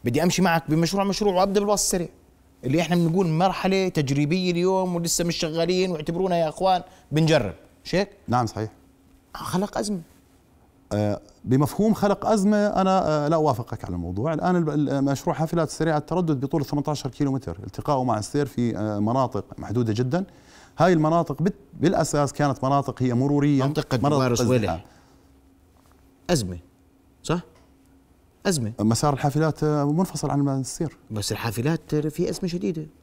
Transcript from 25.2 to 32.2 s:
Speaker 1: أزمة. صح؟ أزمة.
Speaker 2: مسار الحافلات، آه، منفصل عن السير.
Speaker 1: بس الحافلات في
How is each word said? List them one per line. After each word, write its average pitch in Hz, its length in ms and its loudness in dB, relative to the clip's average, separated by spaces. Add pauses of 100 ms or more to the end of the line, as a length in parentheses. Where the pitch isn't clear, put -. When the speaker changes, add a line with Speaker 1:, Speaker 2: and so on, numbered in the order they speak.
Speaker 1:
أزمة. 95 280 -2 (680)
صح؟ 170 160 -2 (1080)
أزمة. 131 340 0
Speaker 2:
مسار 113 340 2
الحافلات، 147 500 0
آه، 147 280 0
منفصل 156 380 -2
عن 139 200 0 (100)
السير. - 380 -8 (140)
Speaker 1:
بس 107 200 -4
الحافلات 117 640 -4
في 151 340 -2